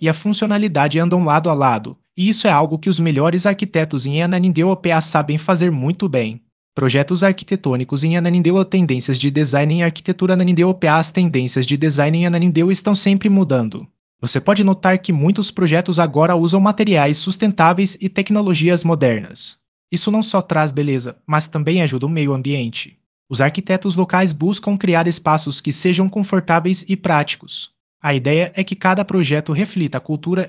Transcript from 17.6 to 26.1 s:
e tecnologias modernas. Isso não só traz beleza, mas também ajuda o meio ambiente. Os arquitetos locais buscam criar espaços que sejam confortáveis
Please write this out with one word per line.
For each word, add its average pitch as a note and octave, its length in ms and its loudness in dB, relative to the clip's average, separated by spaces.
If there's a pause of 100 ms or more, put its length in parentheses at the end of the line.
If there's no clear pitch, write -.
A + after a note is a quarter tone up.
e F#3+ 80 -4
tecnologias F#3 760 0
modernas. C3 760 -2 (340)
Isso F3+ 180 -2
não A3 120 2
só G3+ 180 0
traz D#3 320 0
beleza, C3 540 -4
mas D#3 200 0
também D#3+ 360 0
ajuda C3 240 -2
o - 20 -2
meio D3+ 240 -2
ambiente. C3 640 -6 (320)
Os C3 140 -2
arquitetos F#3 520 0
locais F#3 380 0
buscam F#3+ 420 -2
criar E3+ 320 0
espaços D#3 540 -2
que D3+ 120 -4
sejam F3+ 360 0
confortáveis F#3 800 -2